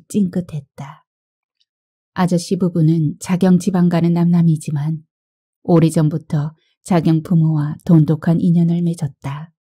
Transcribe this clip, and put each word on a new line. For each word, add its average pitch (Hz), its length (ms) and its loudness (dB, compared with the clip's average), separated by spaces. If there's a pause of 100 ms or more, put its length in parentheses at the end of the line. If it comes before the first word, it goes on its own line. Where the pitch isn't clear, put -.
찡긋했다. 175 960 -6 (1080)
아저씨 175 440 -2
부부는 165 600 0
자경 180 400 2
집안 175 300 0
가는 170 240 2
남남이지만 160 920 0 (640)
오래전부터 156 880 0 (280)
자경 160 400 0
부모와 156 600 0
돈독한 160 560 2
인연을 170 440 0
맺었다. 151 680 -8 (260)